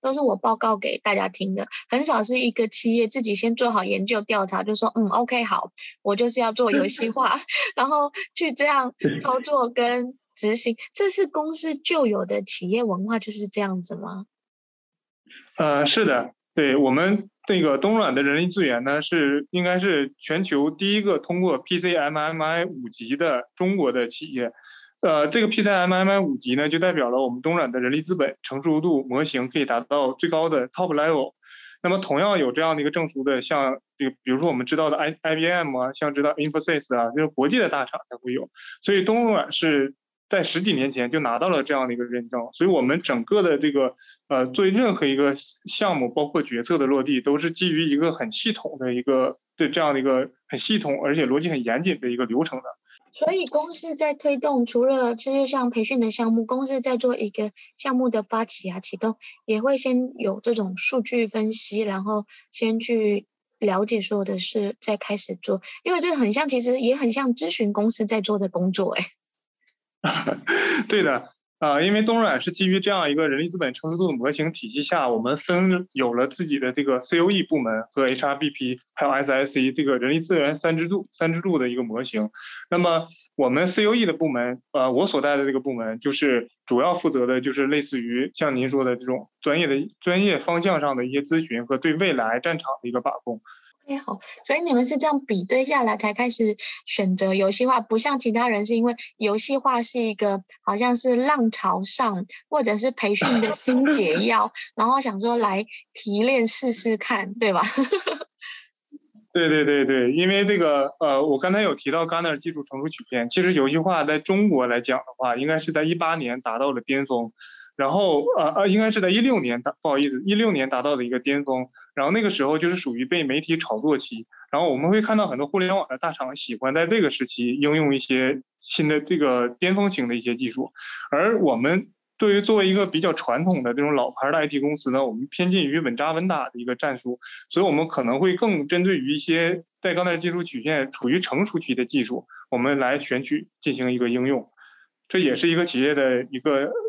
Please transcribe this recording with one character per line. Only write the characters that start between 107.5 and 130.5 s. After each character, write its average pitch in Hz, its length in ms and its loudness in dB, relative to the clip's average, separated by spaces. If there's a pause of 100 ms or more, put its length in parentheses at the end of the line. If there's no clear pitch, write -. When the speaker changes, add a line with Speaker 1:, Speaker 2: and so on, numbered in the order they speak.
Speaker 1:
吧？ 170 100 2
<laughs> - 1700 -6
Speaker 2:
对， 170 160 2
对， 151 160 4
对， 143 220 4
对， 131 260 2
因 170 160 2
为 196 160 4
这 202 140 2
个， 143 420 2
呃， 143 260 2
我 143 140 2
刚 180 140 0
才 208 80 2
有 185 120 2
提 143 160 -6
到 165 160 0
Gartner 165 320 -2
技 165 140 -8
术 147 140 -8
成 135 160 -10
熟 156 80 -4
曲 - 200 -14
线， 120 200 -2
其 185 120 0
实 180 120 4
游 139 160 4
戏 151 80 0
化 165 260 0
在 151 160 0
中 202 300 2
国 131 180 2
来 120 140 0
讲 127 160 -2
的 - 80 -6 (100)
话， 123 220 -2
应 135 100 -2
该 160 120 0
是 156 120 -6
在 156 140 0
一 165 100 0
八 165 220 -2
年 127 240 -4
达 117 180 -4
到 139 140 0
了 120 80 -4
巅 135 240 -2
峰。 120 260 -2 (460)
然 139 140 0
后， 175 340 2 (120)
呃， 156 180 2
呃， 202 120 2
应 196 120 4
该 220 100 2
是 214 100 0
在 185 120 2
一 214 100 2
六 240 180 4
年 123 220 -2
达-， 143 120 -4 (100)
不 165 40 0
好 139 120 2
意 143 100 2
思， 127 160 -4
一 196 80 2
六 214 180 2
年 135 160 0
达 127 140 -2
到 147 140 0
的 123 100 -2
一 120 40 -6
个 123 100 -2
巅 139 260 -2
峰。 127 220 -2 (260)
然 139 120 -2
后 156 60 0
那 220 120 0
个 202 80 2
时 - 120 -2
候 147 140 2
就 170 120 0
是 180 60 0
属 131 220 -4
于 127 80 -2
被 170 180 0
媒 139 160 0
体 160 160 -2
炒 160 220 -4
作 143 220 2
期。 113 260 -12 (260)
然 139 80 0
后 170 100 2
我 131 80 0
们 151 120 0
会 208 100 4
看 214 160 0
到 214 120 2
很 131 100 -4
多 143 80 -2
互 165 140 -2
联 185 160 0
网 185 120 0
的 127 120 -8
大 165 120 -4
厂 135 240 -8
喜 120 200 -8
欢 131 180 -2
在 165 140 2
这 214 140 2
个 147 100 2
时 127 160 -4
期 120 280 -2
应 147 200 2
用 147 180 2
一 135 60 2
些 131 420 0 (180)
新 - 280 -2
的 151 120 2
这 156 200 -2
个 123 280 2
巅 180 280 0
峰 202 160 2
型 135 160 -2
的 120 80 -2
一 113 60 -4
些 120 140 -2
技 123 140 -4
术。 127 220 -6 (400)